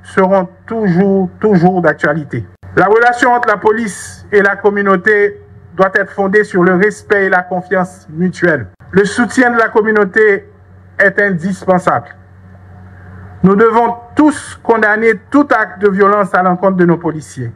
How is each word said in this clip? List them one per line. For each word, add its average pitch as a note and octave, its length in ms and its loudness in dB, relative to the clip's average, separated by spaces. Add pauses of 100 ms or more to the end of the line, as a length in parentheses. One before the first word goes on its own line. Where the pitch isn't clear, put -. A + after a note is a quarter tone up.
seront F#3+ 480 0 (160)
toujours, G3 640 0 (100)
toujours F#3 420 2
d'actualité. D3+ 640 -2 (300)
La F3 120 2
relation A#3+ 440 2
entre A#3+ 160 0
la G#3 100 -2
police G#3+ 760 -4
et G#3 100 4
la G3+ 160 0
communauté G3+ 840 0 (360)
doit F#3+ 200 0
être G3 160 -2
fondée G3+ 320 0
sur F#3+ 200 0
le F#3 120 2
respect G3+ 500 0
et F#3 40 -2
la F#3 120 0
confiance F3+ 720 -6
mutuelle. D#3+ 560 -2 (240)
Le G3+ 140 2
soutien A#3+ 440 0
de A#3+ 80 0
la A3 120 0
communauté G#3+ 760 0 (520)
est G3 200 0
indispensable. F3+ 920 -2 (1300)
Nous F#3+ 140 4
devons A3+ 400 2 (200)
tous - 460 0
condamner A3 580 0 (120)
tout C#4+ 180 2
acte G#3 320 -2
de G#3 80 2
violence G3+ 460 0
à F3+ 80 2
l'encontre F#3 340 0
de F3 80 4
nos E3+ 120 2
policiers. D3+ 580 -8